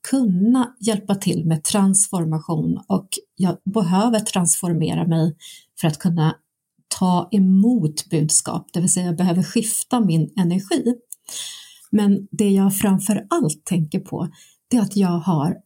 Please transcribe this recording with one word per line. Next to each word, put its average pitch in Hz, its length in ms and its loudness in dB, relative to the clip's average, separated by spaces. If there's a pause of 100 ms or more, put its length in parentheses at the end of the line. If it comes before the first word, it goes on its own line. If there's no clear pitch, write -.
(100)
kunna 240 680 2
hjälpa 202 340 0
till 170 320 -2
med 160 180 0
transformation, 170 1120 0 (100)
och 190 200 -2 (280)
jag 180 280 0
behöver 208 560 2
transformera 170 880 -2
mig 165 300 0 (440)
för 175 80 0
att 156 100 -4
kunna 165 360 0 (640)
ta 180 340 0
emot 190 800 2
budskap, - 600 -2
det 180 80 -2
vill 180 120 0
säga 180 140 -2
jag 170 100 -2
behöver 180 260 0
skifta - 580 -2
min 165 360 2
energi. 196 580 0 (960)
Men 202 400 2
det 202 200 0
jag 196 260 2
framför 196 540 0
allt 254 340 -2
tänker 170 360 -2
på, - 280 -8 (420)
det 247 60 2
är 220 60 4
att 196 140 -2
jag 180 220 0
har 160 480 0